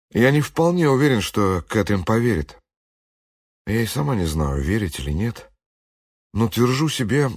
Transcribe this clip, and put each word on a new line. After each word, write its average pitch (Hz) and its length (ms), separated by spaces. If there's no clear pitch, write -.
Я 120 200
не 147 100
вполне 170 480
уверен, 131 320
что 92 480
Кэтрин 98 360
поверит. 110 540
Я 113 160
и 110 40
сама 143 280
не 90 120
знаю, 73 360
верить 92 360
или 69 120
нет. 107 400
Но 110 160
твержу 131 400
себе, 135 480